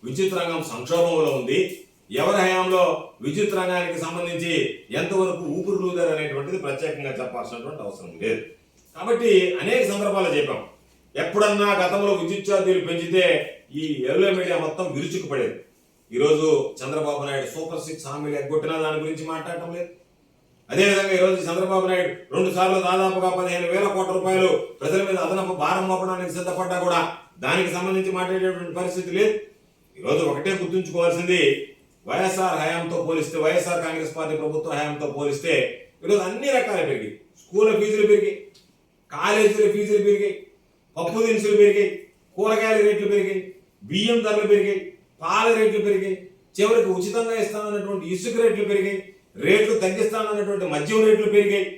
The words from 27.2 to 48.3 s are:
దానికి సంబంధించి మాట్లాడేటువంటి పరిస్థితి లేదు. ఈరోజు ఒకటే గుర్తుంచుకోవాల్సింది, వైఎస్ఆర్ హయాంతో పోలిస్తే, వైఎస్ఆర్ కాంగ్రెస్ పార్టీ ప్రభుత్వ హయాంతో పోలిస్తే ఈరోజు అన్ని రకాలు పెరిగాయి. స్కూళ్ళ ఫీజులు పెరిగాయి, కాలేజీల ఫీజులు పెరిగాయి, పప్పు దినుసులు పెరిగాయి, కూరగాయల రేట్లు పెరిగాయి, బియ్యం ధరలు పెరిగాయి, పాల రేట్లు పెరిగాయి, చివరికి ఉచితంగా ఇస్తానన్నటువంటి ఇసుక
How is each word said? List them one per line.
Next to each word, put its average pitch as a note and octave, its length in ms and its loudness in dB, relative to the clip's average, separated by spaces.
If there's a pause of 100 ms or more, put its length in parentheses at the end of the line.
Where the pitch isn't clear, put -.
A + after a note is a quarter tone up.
దానికి F3 320 0
సంబంధించి F#3+ 420 -2
మాట్లాడేటువంటి F3+ 640 -2
పరిస్థితి F3+ 380 -6
లేదు. G#3+ 160 2 (640)
ఈరోజు E3 320 0
ఒకటే D3+ 320 -2
గుర్తుంచుకోవాల్సింది, E3+ 800 0 (640)
వైఎస్ఆర్ F#3 560 0
హయాంతో E3 360 -4 (100)
పోలిస్తే, D#3 380 -2
వైఎస్ఆర్ F3 400 2
కాంగ్రెస్ D#3+ 320 -6
పార్టీ D#3 240 -4
ప్రభుత్వ D#3 360 -4
హయాంతో D3 300 -4 (100)
పోలిస్తే C#3+ 360 -2 (500)
ఈరోజు G3+ 260 2
అన్ని C4 260 -4
రకాలు G3 340 0
పెరిగాయి. A2 240 -6 (280)
స్కూళ్ళ G#3 300 4 (100)
ఫీజులు G#3+ 300 4
పెరిగాయి, - 260 4 (720)
కాలేజీల G#3 640 4
ఫీజులు G#3 320 2
పెరిగాయి, G3+ 280 2 (600)
పప్పు E3+ 200 -2 (100)
దినుసులు G#3 340 2
పెరిగాయి, G3+ 300 6 (460)
కూరగాయల A3 500 2
రేట్లు G3+ 260 2
పెరిగాయి, F#3+ 280 0 (420)
బియ్యం G#3+ 420 0
ధరలు G#3 260 0
పెరిగాయి, G3 280 4 (420)
పాల G#3 240 0 (120)
రేట్లు G#3 300 2
పెరిగాయి, F#3+ 280 0 (420)
చివరికి G#3 380 4
ఉచితంగా A3+ 480 -2
ఇస్తానన్నటువంటి G#3 720 -4
ఇసుక A3+ 300 -4